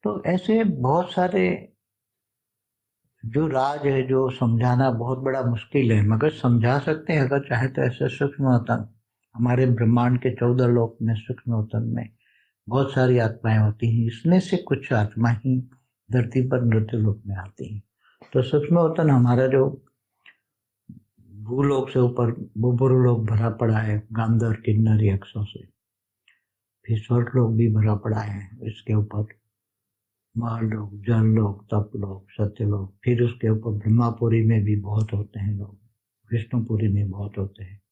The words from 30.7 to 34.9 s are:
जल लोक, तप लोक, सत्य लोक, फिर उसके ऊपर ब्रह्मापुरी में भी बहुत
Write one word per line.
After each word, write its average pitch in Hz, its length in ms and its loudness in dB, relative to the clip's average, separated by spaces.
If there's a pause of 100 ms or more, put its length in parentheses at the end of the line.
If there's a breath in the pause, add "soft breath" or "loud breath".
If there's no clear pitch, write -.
जल 113 280 0
लोक, 110 420 2
तप 104 320 -2
लोक, 101 340 -10
सत्य 104 340 -4
लोक, 101 400 -4
फिर 120 180 2
उसके 113 260 -2
ऊपर 110 220 0
ब्रह्मापुरी 113 720 2
में 110 220 2
भी 107 120 0
बहुत 104 360 -4